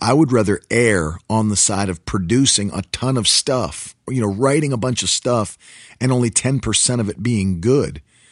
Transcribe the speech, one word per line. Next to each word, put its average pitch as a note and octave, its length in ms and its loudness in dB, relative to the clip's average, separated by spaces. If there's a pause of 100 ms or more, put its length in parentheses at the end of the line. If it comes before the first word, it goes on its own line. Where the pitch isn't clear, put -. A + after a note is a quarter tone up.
I B2 120 2
would C#3+ 200 4
rather G#2 280 2 (100)
err G2 480 2 (100)
on G#2+ 200 2
the G2+ 80 0
side G2 320 0
of F2+ 160 -6
producing G#2 680 0
a G2 180 -4
ton C3 260 -2
of A2 120 -2
stuff, - 640 -2 (140)
you B2+ 120 -2
know, G#2 120 0
writing C#3 400 0
a B2+ 40 -2
bunch A#2+ 260 -2
of F2+ 80 -2
stuff A#2+ 480 -2 (420)
and B2+ 100 2
only B2 200 2
ten C3 300 -2
percent A#2+ 400 -2
of G2+ 80 -2
it F#2 140 -8
being F#2+ 380 0
good G#2 420 0 (300)